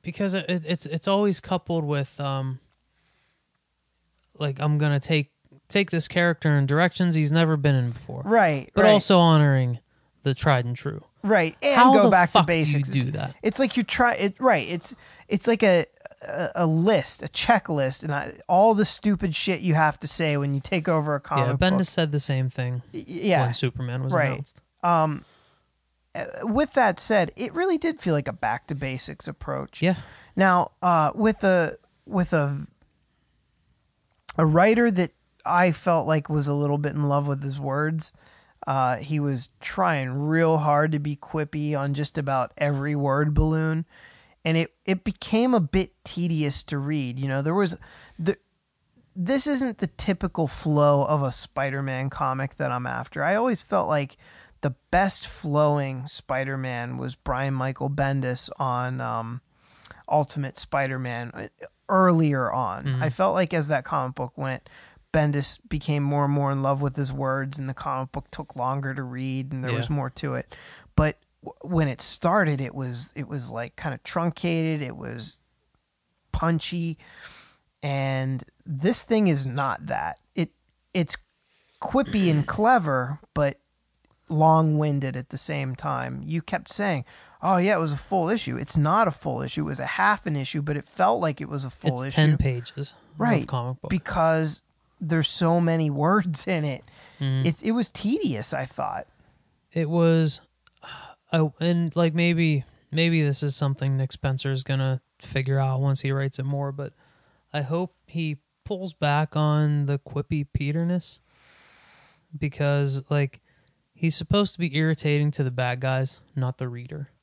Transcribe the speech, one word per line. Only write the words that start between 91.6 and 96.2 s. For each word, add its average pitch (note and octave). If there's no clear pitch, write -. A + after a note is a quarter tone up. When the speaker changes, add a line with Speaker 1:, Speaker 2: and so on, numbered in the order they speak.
Speaker 2:
a B2+
full -
Speaker 1:
It's B2+
Speaker 2:
issue. C#3
Speaker 1:
ten D3+
pages C3
Speaker 2:
Right, D3+
Speaker 1:
of -
comic B2+
book. -
Speaker 2:
because D#3+
there's D#3+
so E3+
many E3
<laughs> C#3+
words F3+